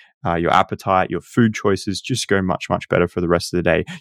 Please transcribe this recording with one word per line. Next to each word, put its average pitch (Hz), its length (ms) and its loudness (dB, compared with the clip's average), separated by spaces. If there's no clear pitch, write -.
uh, 87 100 0
your 85 180 0
appetite, 95 560 2
your 87 100 -4
food 113 340 2
choices 98 460 -2
just - 280 -6
go 98 140 2
much, - 280 -4
much 90 180 -2
better 90 200 2
for - 120 -8
the 87 80 -2
rest 85 240 0
of 90 60 -2
the 87 60 0
day. 82 200 2